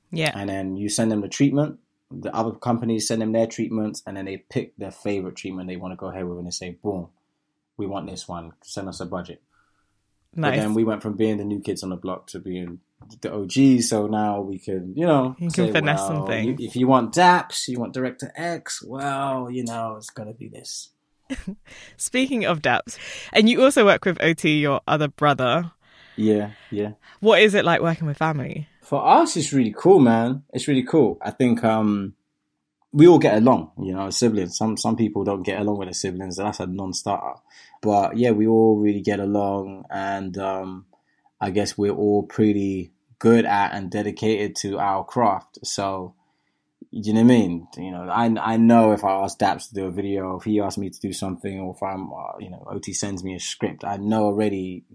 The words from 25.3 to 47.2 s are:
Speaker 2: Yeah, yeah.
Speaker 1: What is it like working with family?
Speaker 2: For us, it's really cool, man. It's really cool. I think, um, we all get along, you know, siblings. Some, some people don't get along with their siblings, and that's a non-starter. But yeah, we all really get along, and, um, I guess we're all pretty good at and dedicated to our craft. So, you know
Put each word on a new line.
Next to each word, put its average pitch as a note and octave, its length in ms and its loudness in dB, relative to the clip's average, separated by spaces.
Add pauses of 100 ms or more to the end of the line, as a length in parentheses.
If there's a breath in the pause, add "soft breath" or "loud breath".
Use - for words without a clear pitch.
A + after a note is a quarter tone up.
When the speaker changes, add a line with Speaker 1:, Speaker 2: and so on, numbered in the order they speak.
Speaker 2:
Yeah, G#2+ 360 2 (200)
yeah. G#2 200 -4 (280 soft breath)
Speaker 1:
What G3+ 220 6
is G#3+ 120 6
it G3+ 120 4
like E3+ 160 4
working E3 260 -2
with C#3+ 100 -6
family? D3+ 500 -4 (140)
Speaker 2:
For C#3 240 -4
us, E3+ 320 6
it's C#3+ 160 -2
really A#2+ 220 2
cool, F#3 240 8
man. A#2+ 440 4 (100)
It's B2+ 140 -8
really C3 160 2
cool. B2+ 380 2
I - 100 -8
think, A#2+ 320 2
um, G#2+ 500 0 (800)
we D3+ 160 10
all E3 120 12
get A2+ 180 4
along, A2 420 4
you F#2+ 140 -6
know, G2 160 -6
siblings. G2+ 480 0
Some, A2 180 -2
some A2+ 200 -2
people G#2 280 0
don't G2 200 -4
get G2 180 -4
along G#2 160 -2
with F#2+ 100 -6
their F2+ 60 -12
siblings, F#2 460 -8
and G2+ 80 -4
that's G#2 120 -6
a F2+ 60 -6
non-starter. F#2+ 760 -6 (420 soft breath)
But G2+ 360 2
yeah, A#2+ 140 4
we G#2+ 160 2
all A2 300 6
really G#2 240 0
get G2+ 180 -2
along, G2 720 -4
and, G2 460 -6
um, F#2+ 480 -8 (540)
I G2+ 120 -4
guess G2+ 260 0
we're G2+ 180 0
all G#2 280 2
pretty G2+ 680 0 (280)
good A#2 260 6
at G2+ 280 0
and G2 180 -8
dedicated G#2 680 -2
to G2+ 220 -6
our G2 260 -2
craft. A2 580 -2
So, F#2+ 520 -6 (760)
you G#2+ 220 -4
know A2 80 4